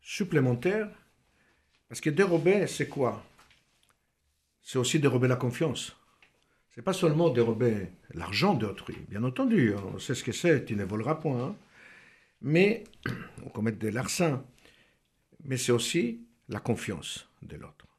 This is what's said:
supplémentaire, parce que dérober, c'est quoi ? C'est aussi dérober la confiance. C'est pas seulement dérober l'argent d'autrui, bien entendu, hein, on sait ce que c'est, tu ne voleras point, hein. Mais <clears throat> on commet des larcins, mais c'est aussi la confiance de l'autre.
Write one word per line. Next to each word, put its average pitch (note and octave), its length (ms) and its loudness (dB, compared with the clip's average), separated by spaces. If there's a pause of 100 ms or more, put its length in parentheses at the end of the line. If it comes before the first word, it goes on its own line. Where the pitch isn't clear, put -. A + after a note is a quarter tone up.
supplémentaire, E3+ 880 0 (1000)
parce B2 120 -12
que D#3 100 0
dérober, E3+ 560 4
c'est C3 220 -4
quoi ? A2+ 340 -2 (1400)
C'est - 160 -4
aussi B2+ 200 2
dérober B2+ 300 4
la B2+ 80 2
confiance. B2 600 -4 (760)
C'est - 80 -18
pas F#3+ 120 -2
seulement E3+ 340 4
dérober A2+ 600 2 (260)
l'argent G2+ 400 2
d'autrui, - 420 -4 (120)
bien G#2 160 -4
entendu, C3+ 500 4
hein, G2+ 80 -4 (120)
on F#2+ 40 -8
sait B2+ 160 -4
ce - 100 -8
que A#2+ 80 -4
c'est, D3 320 2
tu A#2 100 -6
ne G2+ 100 -2
voleras A2 320 -2
point, C#3 320 -2
hein. G#3 80 -8 (840)
Mais F#3 440 2 (200)
<clears throat> - 400 -10
on - 60 -12
commet A2 220 -2
des G#2 180 -4
larcins, B2+ 520 0 (1000)
mais C3+ 140 -4
c'est A#2+ 140 2
aussi E3+ 500 0 (260)
la G2+ 120 -6
confiance - 680 -6 (140)
de - 140 -16
l'autre. C#2+ 300 -18 (120)